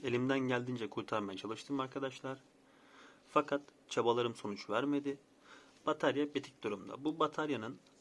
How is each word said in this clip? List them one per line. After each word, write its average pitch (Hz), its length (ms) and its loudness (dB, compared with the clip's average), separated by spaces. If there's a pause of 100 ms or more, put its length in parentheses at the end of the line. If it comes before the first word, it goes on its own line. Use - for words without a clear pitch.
elimden 131 360 2
geldiğince 123 500 0
kurtarmaya 104 480 -2
çalıştım 110 420 -4
arkadaşlar. 131 600 -6 (880)
Fakat 143 320 2 (280)
çabalarım 117 460 4
sonuç 101 340 -6
vermedi. 139 480 0 (680)
Batarya 147 480 2
bitik - 300 -6
durumda. 104 400 -4
Bu 156 160 0
bataryanın 147 600 -2 (220)